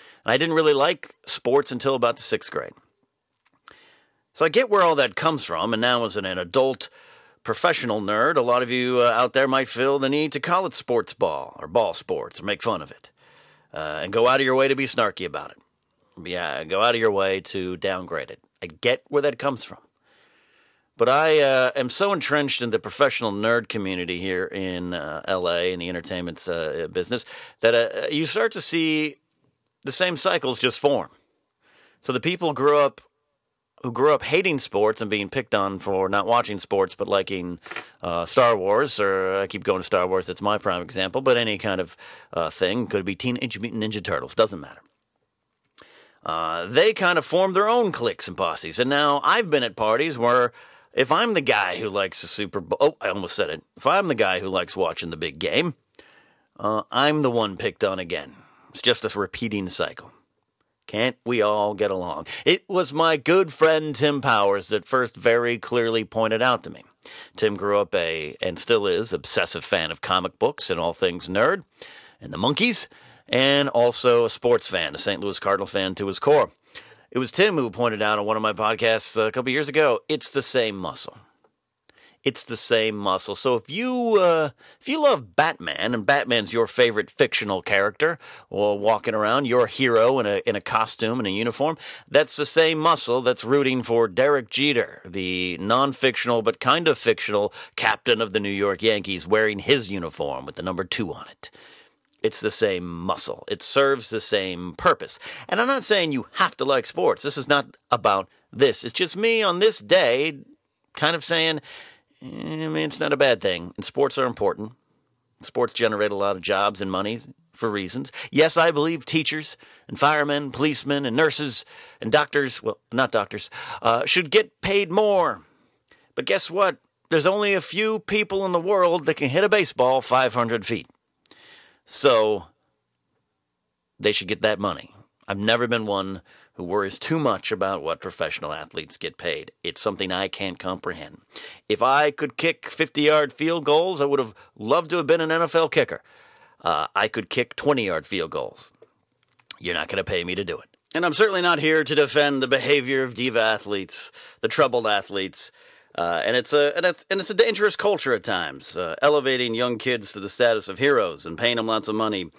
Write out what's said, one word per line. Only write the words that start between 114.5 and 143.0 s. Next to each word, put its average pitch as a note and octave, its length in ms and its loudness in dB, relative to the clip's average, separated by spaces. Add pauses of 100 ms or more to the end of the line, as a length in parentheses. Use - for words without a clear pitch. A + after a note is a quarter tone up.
Sports - 320 -2
generate G#2 380 2
a G#2 40 -6
lot G2 200 0
of F#2 60 -12
jobs G2+ 400 0
and F#2+ 100 -4
money G#2 300 -4 (320)
for A#2 160 -4
reasons. G#2 420 -6 (200)
Yes, D#3 260 4
I E3 140 6
believe D3+ 340 0
teachers D#3 520 -2 (300)
and - 100 -10
firemen, D3 540 2
policemen C#3+ 540 0
and A#2 100 -2
nurses D3 500 2 (360)
and A2 100 -2
doctors, C#3+ 500 0
well, A2 180 -4 (120)
not B2 200 0
doctors, G#2 380 -2 (320)
uh, A#2 240 2
should E3 260 0
get G#3+ 300 2
paid G3 300 0
more. F#3 540 2 (680)
But C3 100 -4
guess G3 260 0
what? F3+ 260 2 (320)
There's D#3+ 160 4
only G3+ 280 2
a F#3 80 2
few A3 380 -2
people G3 460 -2
in F#3 60 -2
the F3 80 2
world F3+ 460 2
that D3+ 100 0
can C#3+ 140 -2
hit D#3+ 140 2
a G#3 60 4
baseball C3+ 520 4
five B2+ 320 2
hundred A#2 320 0
feet. A2 220 -4 (1000)
So G#2+ 600 2 (1500)
they G#2 120 2
should G2+ 160 -2
get G#2 140 -4
that G#2+ 180 2
money. E2+ 340 -6 (340)
I've G2 120 -6
never A#2 280 2
been A2+ 180 -2
one G2 360 -4 (320)
who F#2 100 -12
worries G2 360 -2
too D#3+ 180 -2
much B2 340 0
about F#2+ 300 -2
what D#2+ 200 -6
professional D#2+ 500 -6
athletes D#2 460 -12
get - 200 -12
paid. D#2 340 -8 (120)
It's F2 160 -8
something F#2+ 320 -4
I F#2+ 160 -2
can't F#2 320 -8
comprehend. F2 600 -10 (460)
If - 140 0
I C#3+ 300 4
could C#3+ 260 -8
kick - 320 -2
fifty-yard D3 640 2